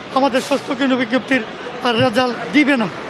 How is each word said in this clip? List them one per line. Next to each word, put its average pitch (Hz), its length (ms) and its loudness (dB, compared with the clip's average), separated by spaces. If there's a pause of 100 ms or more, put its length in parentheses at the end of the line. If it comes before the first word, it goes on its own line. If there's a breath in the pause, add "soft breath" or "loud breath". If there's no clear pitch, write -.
(140)
আমাদের 262 260 2
স্বাস্থ্যকেন্দ্র 262 560 0
বিজ্ঞপ্তির 247 460 0 (420)
আর 240 100 2 (100)
রেজাল্ট 247 320 2 (160)
দিবে 277 240 4
না। 220 120 0 (220)